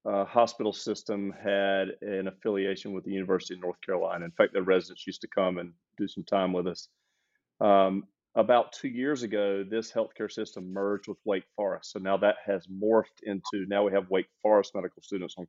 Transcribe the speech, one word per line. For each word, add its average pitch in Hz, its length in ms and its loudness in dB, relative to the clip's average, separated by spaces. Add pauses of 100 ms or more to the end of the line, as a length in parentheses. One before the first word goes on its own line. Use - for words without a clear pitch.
uh, 98 140 0
hospital 110 480 2
system 101 600 -6 (100)
had 98 460 0 (120)
an 95 280 -4
affiliation 98 640 -4
with 90 100 -8
the 95 80 -8
University 95 440 -2
of 90 60 -14
North 90 240 -6
Carolina. 87 380 -2
In 85 80 -10
fact, - 220 2
the 98 80 0
residents 92 440 0
used - 140 -10
to - 80 -12
come 92 300 0
and 87 160 -10 (240)
do 101 100 -2
some 92 160 -12
time 92 300 0
with 90 120 -2
us. 87 220 -6 (720)
Um, 98 460 6 (300)
about 117 360 4
two - 160 -10
years 127 360 -2
ago, 101 460 0
this 110 220 -4
healthcare 110 400 -4
system 92 400 -10
merged 98 380 -2
with 98 160 -10
Wake 98 180 0 (140)
Forest. 98 340 -4
So 101 80 -10
now 95 160 2
that 104 200 4 (100)
has 95 220 -2
morphed 107 560 0
into, 98 440 -6
now 101 160 2
we 101 80 2
have 95 180 0
Wake 92 200 0 (120)
Forest 107 340 4
medical 92 280 -8
students 90 340 -8
on 90 120 -12